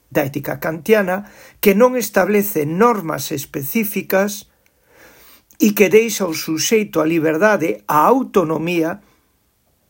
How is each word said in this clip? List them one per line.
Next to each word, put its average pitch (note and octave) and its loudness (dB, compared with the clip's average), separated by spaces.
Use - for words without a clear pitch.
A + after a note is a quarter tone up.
da D3 -2
ética C#3 -8
kantiana, F#3 -2
que G3 4
non B3 4
establece G3 0
normas E3 0
específicas F#3+ -4
e G#3 2
que F3+ 4
deixa A3 2
ao E3+ -4
suxeito D#3+ -2
a D#3+ 0
liberdade, E3 0
a D3+ 4
autonomía, E3+ 0